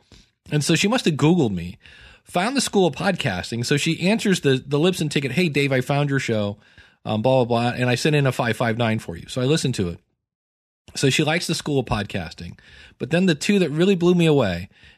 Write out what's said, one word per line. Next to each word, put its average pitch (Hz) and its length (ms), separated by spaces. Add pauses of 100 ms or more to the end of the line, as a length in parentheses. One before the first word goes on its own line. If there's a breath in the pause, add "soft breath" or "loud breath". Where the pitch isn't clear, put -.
(520 soft breath)
And 151 120
so 165 120
she 196 120
must 240 180
have 170 100
Googled 143 360
me, 87 260 (460 loud breath)
found 214 320
the 254 60
School 190 260
of 139 80
Podcasting. 120 720
So 147 120
she 165 320
answers 214 320
the, 131 240
the 143 140
Libsyn 175 300
ticket, 139 220
"Hey, 170 180
Dave, 143 220
I 131 100
found 143 280
your 139 100
show, 104 380 (460 soft breath)
um, 110 180
blah, 131 220
blah, 117 280
blah." - 80
And 123 100
I 123 60
sent 151 200
in 139 120
a 127 40
five 117 260
five 113 200
nine 110 220
for - 160
you. 78 120
So - 140
I 127 40
listened 143 300
to 90 140
it. 82 100 (960)
So 139 140
she 151 140
likes 160 240
the 170 80
School 143 240
of 123 80
Podcasting. 92 680 (420 loud breath)
But 123 100
then 175 160
the 170 100
two 202 240
that 170 120
really 185 240
blew 170 200
me 170 120
away 101 420 (280 soft breath)